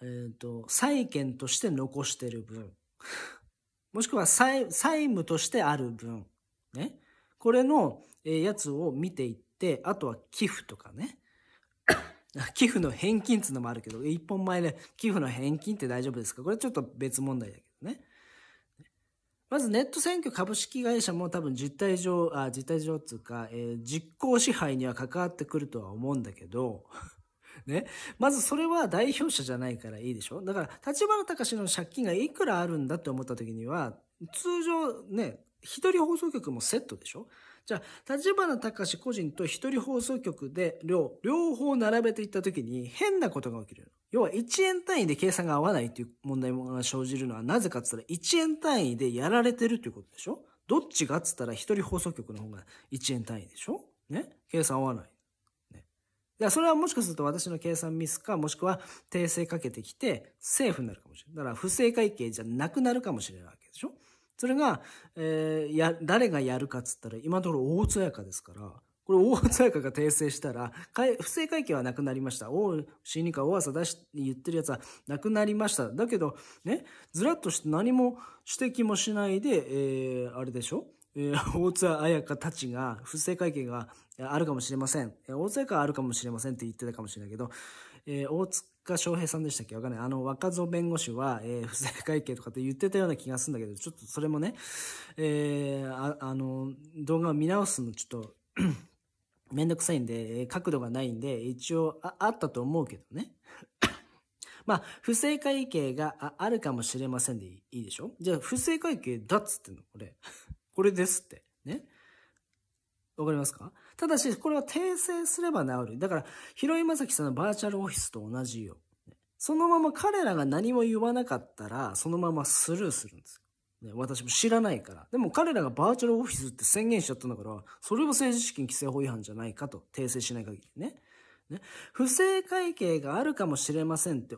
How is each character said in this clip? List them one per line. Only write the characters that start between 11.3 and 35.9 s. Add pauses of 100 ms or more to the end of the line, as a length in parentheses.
<coughs>
寄
付
の
返
金
っ
つ
う
の
も
あ
る
け
ど、
一
本
前
で、 (180)
寄
付
の
返
金
っ
て
大
丈
夫
で
す
か？
こ
れ
ち
ょ
っ
と
別
問
題
だ
け (180)
ど
ね。 (1500)
ま
ず
ネ
ッ
ト
選
挙
株
式
会
社
も
多
分
実
態
上、
あ、
実
態
上
っ
つ
う
か、
え
ー、
実
行
支
配
に
は
関
わ
っ
て
く
る
と
は
思
う
ん
だ
け
ど、 (400)
<laughs>
ね。 (320)
ま
ず
そ
れ
は
代
表
者
じ
ゃ
な
い
か
ら
い
い
で
し
ょ？
だ
か
ら、 (160)
立
花
隆
の
借
金
が
い
く
ら
あ
る
ん
だ
っ
て
思
っ
た
時
に
は、 (360)
通
常
ね、 (200)
一